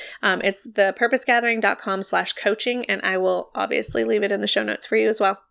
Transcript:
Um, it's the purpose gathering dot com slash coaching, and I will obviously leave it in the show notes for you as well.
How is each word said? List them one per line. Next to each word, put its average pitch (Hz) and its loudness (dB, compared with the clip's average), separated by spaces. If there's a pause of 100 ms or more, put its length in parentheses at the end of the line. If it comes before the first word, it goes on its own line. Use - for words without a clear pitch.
(240)
Um, 185 0
it's 202 -2
the 202 2
purpose 254 2
gathering 233 2
dot 202 0
com 190 -4
slash 180 -2
coaching, 240 -2
and 196 -2
I 190 0
will 185 0
obviously - -2
leave 220 2
it 202 0
in 202 -2
the 208 -2
show 208 2
notes 214 -6
for 220 0
you 220 4
as 220 0
well. 196 2 (120)